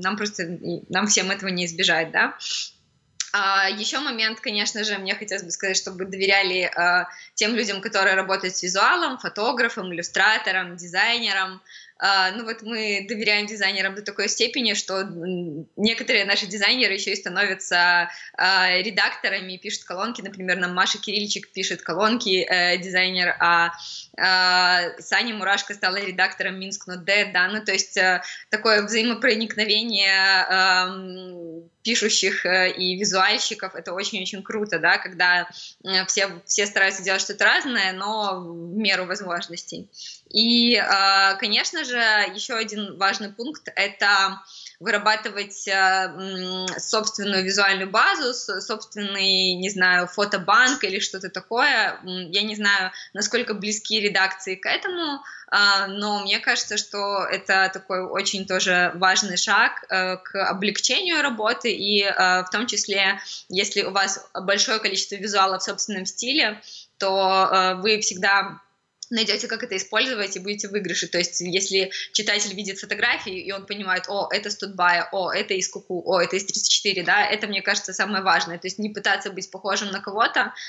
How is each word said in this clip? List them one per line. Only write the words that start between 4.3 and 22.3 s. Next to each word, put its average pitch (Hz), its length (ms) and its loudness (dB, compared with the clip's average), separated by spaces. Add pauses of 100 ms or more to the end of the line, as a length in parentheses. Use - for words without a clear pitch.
конечно 208 440 -2
же, 208 140 -2
мне 190 160 -2
хотелось 196 300 -8
бы 165 60 -10
сказать, 190 280 -2
чтобы 185 260 -8
доверяли, 190 600 2
э, 175 400 2 (300)
тем 220 200 0
людям, 202 260 -2
которые 196 340 2
работают 190 420 0
с - 60 -6
визуалом, 254 560 2
фотографам, 226 720 -2
иллюстраторам, 185 840 0
дизайнерам. 190 840 -2 (400)
А, 190 300 4
ну 226 120 -6
вот 220 180 -8
мы 214 460 -4
доверяем 208 380 0
дизайнерам 196 480 -2
до 208 80 -12
такой 202 260 -4
степени, 233 460 0
что, 190 260 -4
м, 170 640 -6 (100)
некоторые 226 480 0
наши 202 220 0
дизайнеры 208 480 0
ещё 190 160 -4
и 202 40 0
становятся, 180 920 2 (300)
а, 185 320 4 (120)
редакторами 196 680 -2
и 185 60 -10
пишут - 260 -10
колонки. 202 380 -6
Например, 185 360 -2
нам 180 160 -2
Маша 196 240 2
Кирильчик 208 540 -4
пишет 185 300 -6
колонки, 196 680 2